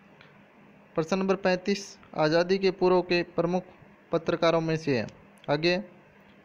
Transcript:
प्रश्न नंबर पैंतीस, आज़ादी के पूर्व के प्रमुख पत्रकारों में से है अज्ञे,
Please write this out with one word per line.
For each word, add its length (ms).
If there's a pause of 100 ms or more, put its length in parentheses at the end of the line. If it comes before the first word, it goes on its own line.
(960)
प्रश्न 220
नंबर 180
पैंतीस, 480 (300)
आज़ादी 440
के 140
पूर्व 300
के 260
प्रमुख 360 (480)
पत्रकारों 480
में 160
से 220
है 80 (420)
अज्ञे, 280 (680)